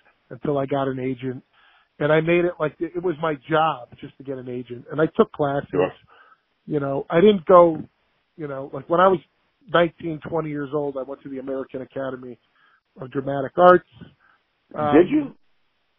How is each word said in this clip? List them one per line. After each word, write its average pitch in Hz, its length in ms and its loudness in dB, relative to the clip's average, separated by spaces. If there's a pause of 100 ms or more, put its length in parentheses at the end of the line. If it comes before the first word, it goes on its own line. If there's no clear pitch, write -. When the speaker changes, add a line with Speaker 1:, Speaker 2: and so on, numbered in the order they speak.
(300)
Speaker 1:
until 139 280 -4
I 135 80 -2
got 135 220 -2
an 131 100 -6
agent. 127 440 -6 (580)
And 147 120 0
I 156 80 4
made 170 240 2
it 175 140 -2
like 151 220 -4
it 170 220 -6
was 175 200 -2
my 160 120 -2 (140)
job 156 400 0 (120)
just - 180 -18
to 135 60 -20
get 135 120 -8
an 127 120 -12
agent. 123 420 -12
And 143 100 -2
I 160 60 4 (100)
took - 160 -4
classes. 143 380 -4
Speaker 2:
Sure. 90 220 -2 (760)
Speaker 1:
You 151 140 -4
know, 139 280 -6
I 170 120 2
didn't 202 260 4
go, 175 320 8 (580)
you 151 120 -12
know, 139 240 -10
like, 135 180 -12
when 170 100 4
I 185 60 8
was 185 140 4 (520)
nineteen, 165 460 0 (100)
twenty 156 220 -4
years 143 240 -8
old, 143 240 -4
I 131 60 -8
went 135 180 -14
to 143 60 -16
the 135 100 -10
American 135 440 -8
Academy 127 540 -10 (640)
of 131 120 -12
Dramatic 139 440 -6
Arts. 180 320 8 (840)
Um, 147 220 0
Speaker 2:
Did 180 120 4
you? 277 260 -4 (640)